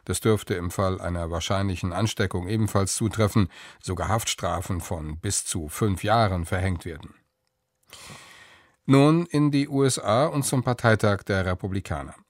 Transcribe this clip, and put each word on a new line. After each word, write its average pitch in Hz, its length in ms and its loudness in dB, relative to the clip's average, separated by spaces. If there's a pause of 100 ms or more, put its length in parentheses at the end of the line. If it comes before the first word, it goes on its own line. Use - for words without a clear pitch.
das 90 160 -4
dürfte 107 340 2
im 87 160 -4
Fall 95 300 0
einer 85 320 -4
wahrscheinlichen 95 600 -2
Ansteckung 92 540 -2
ebenfalls 101 480 0
zutreffen, 107 540 2 (340)
sogar 85 260 -4
Haftstrafen 90 720 -2
von 78 380 -8
bis - 260 -4
zu 78 240 -6
fünf 98 360 -2
Jahren 104 400 2
verhängt 92 400 -2
werden. 82 300 -14 (1800)
Nun 151 360 6
in 147 240 2
die 143 180 0
U 139 160 2
S 131 140 2
A 113 260 2
und 151 200 -2
zum 131 180 0
Parteitag 110 640 2
der 95 200 0
Republikaner. 90 720 -4 (160)